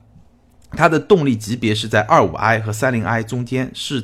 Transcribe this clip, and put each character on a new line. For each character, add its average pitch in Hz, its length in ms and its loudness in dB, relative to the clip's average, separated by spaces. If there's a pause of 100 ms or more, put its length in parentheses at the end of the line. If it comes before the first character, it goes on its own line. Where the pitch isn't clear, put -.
(720)
它 160 160 2
的 156 100 2
动 151 260 4
力 127 120 2
级 107 180 -6
别 110 180 0
是 107 140 -4
在 107 140 2
二 151 240 4
五 85 80 -2
I 110 260 0
和 107 140 -6
三 131 200 0
零 110 120 -2
I 113 180 -2
中 123 240 -6
间， 127 280 -4
是 - 300 -6